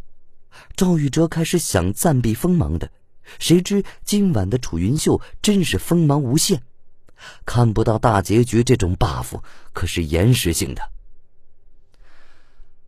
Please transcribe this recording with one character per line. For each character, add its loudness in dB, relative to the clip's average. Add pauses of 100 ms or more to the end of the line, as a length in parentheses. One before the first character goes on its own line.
(760)
赵 2
宇 0
哲 2
开 -2
始 0
想 0
暂 2
避 0
锋 0
芒 0
的， -8 (480)
谁 4
知 0 (220)
今 2
晚 0
的 0
楚 -4
云 2
秀 2 (220)
真 4
是 0
锋 2
芒 2
无 0
限。 0 (840)
看 2
不 2
到 2
大 4
结 4
局 2
这 4
种 0
buff -4 (320)
可 -4
是 -4
延 4
时 0
性 -4
的。 -6 (2000)